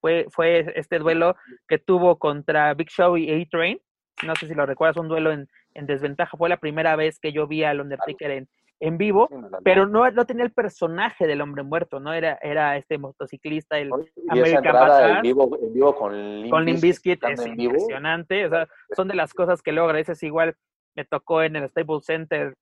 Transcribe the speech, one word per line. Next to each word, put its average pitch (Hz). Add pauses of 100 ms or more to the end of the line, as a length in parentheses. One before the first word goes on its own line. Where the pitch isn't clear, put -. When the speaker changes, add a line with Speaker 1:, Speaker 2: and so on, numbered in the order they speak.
Speaker 1:
fue, 165
fue 165
este 165
duelo 165 (320)
que 156
tuvo 175
contra 151
Big 160
Show 175
y 156 (100)
A-Train. 175 (420)
No 160
sé 160
si 160
lo 147
recuerdas, 156
un 165
duelo 160
en, 143 (240)
en 143
desventaja. 143
Fue 165
la 175
primera 156
vez 156
que 156
yo 151
vi 156
al 147
Undertaker 143
en, 135 (300)
en 160
vivo, 208
Speaker 2:
Sí, 277
me 110
la 185
Speaker 1:
pero 190
Speaker 2:
vi. 208
Speaker 1:
no, 240
no 233
tenía 240
el 240
personaje 185
del 147
hombre 143
muerto, 151
¿no? 147
Era, 160
era 147
este 143
motociclista, 147
el 143 (260)
Speaker 2:
Y 175
esa -
Speaker 1:
American 165 (180)
Speaker 2:
entrada 135
en 120
Speaker 1:
Badass. 110
Speaker 2:
vivo, 131
en 113
vivo 139
con 104
Limp 117
Speaker 1:
Con 160
Limp 165
Speaker 2:
Bizkit, 175
Speaker 1:
Bizkit, 180 (100)
Speaker 2:
estando 123
Speaker 1:
es 117
Speaker 2:
en 113
vivo. 120
Speaker 1:
impresionante. 165
O 160
sea, 165 (280)
son 190
de 196
las 160
cosas 180
que 156
luego 165
agradeces. 156
Igual 160 (400)
me 147
tocó 160
en 160
el 143
Staples 156
Center 156